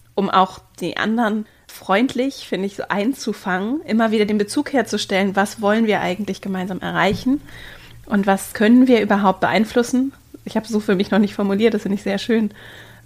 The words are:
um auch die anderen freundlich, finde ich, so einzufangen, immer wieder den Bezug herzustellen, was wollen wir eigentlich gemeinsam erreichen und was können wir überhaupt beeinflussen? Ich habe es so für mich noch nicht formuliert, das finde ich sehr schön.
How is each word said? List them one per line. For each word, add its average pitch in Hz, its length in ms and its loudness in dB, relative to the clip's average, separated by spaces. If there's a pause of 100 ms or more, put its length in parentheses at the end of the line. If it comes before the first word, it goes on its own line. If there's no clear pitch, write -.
(160)
um 196 140 0
auch - 300 2 (200)
die - 180 -6
anderen 214 480 0 (220)
freundlich, 247 800 -2
finde 190 200 -4
ich, 196 80 -12
so - 140 -8
einzufangen, 208 920 -2
immer 226 280 2
wieder 214 140 2
den 214 120 0
Bezug 208 360 -2
herzustellen, 202 600 0
was 202 260 -2
wollen 214 260 2
wir 190 140 2
eigentlich 190 400 -4
gemeinsam 185 400 -6
erreichen 196 600 0 (640)
und 196 220 0
was 196 260 0
können 240 340 6
wir 240 140 6
überhaupt 202 380 2
beeinflussen? 240 720 0 (320)
Ich - 120 -8
habe 214 100 -2
es - 60 -12
so 214 80 0
für 208 160 0
mich 190 160 -2
noch 196 80 4
nicht 202 160 2
formuliert, 208 380 2
das 220 100 -2
finde 196 120 -2
ich 202 80 -6
sehr 196 140 -2
schön. 220 340 0 (540)